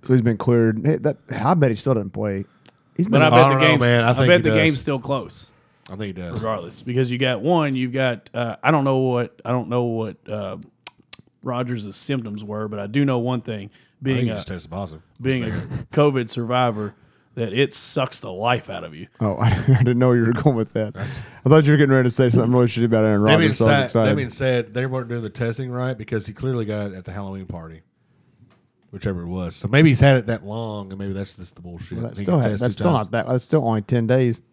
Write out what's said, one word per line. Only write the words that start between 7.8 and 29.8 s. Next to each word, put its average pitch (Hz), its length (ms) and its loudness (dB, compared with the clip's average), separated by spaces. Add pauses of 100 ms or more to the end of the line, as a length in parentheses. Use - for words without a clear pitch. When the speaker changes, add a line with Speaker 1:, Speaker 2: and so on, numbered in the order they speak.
Speaker 2:
got, 131 400 -2
uh, 117 300 -4
I 143 80 4
don't 143 140 2
know 135 140 2
what, 123 460 -2
I 117 60 -4
don't 120 180 -2
know 120 140 0
what, 113 340 -6 (120)
uh, 101 280 -8 (840)
Rodgers' 120 520 -6
symptoms 110 480 -6
were, 107 240 -8
but 104 120 -8
I 101 80 -8
do 139 180 0
know 127 140 0
one 123 220 -2
thing. 107 280 -10
Speaker 3:
I - 340 -20
think - 0 -
Speaker 2:
Being 127 220 0
Speaker 3:
he 117 60 0
Speaker 2:
a, 110 40 -6
Speaker 3:
just 101 140 -10
tested 82 220 -12
positive. 85 300 -10 (200)
Speaker 2:
being 127 220 -2
a 113 60 -6
Speaker 3:
Just 107 200 -6
saying. - 220 -10
Speaker 2:
covid 135 380 2
survivor, 117 680 -2 (400)
that 110 180 -6
it 127 200 0
sucks - 460 -6
the 104 120 -12
life 110 380 -2
out 90 140 -10
of 80 100 -14
you. 80 140 -16 (140)
Speaker 1:
Oh, 104 140 -2
<laughs> - 40 -10
I, 120 80 2
I 127 300 2
didn't 123 220 2
know 127 120 4
you 120 120 2
were 113 100 2
going 135 240 2
with 110 160 -4
that. 107 220 -4
Speaker 3:
That's 131 240 -8 (260)
Speaker 1:
I 131 40 2
thought 156 140 8
you 147 80 4
were 147 60 6
getting 139 180 4
ready 127 120 4
to 117 60 0
say 131 140 4
something 117 240 4
really 123 140 6
shitty 113 180 0
about 113 220 4
Aaron 104 180 4
Speaker 3:
That 139 140 6
being 165 40 4 (100)
Speaker 1:
Rodgers, 131 80 -2
so 117 60 4
I - 40 6
was 143 80 6
Speaker 3:
said, 135 80 2
Speaker 1:
excited. 113 240 2
Speaker 3:
that - 80 2
being 127 120 -4
said, 123 440 -2
they 123 120 -2
weren't 127 220 -6
doing 120 140 -6
the 107 80 -8
testing 123 420 -6
right 127 260 -4
because 107 280 -6
he 107 80 -12
clearly 123 320 -4
got 104 260 -6
it 92 40 -14
at 92 100 -16
the 92 80 -14
Halloween 98 320 -10
party, 82 360 -14 (1120)
whichever 95 300 -6
it 85 60 -10
was. 90 280 -8
So - 120 -10
maybe 147 220 6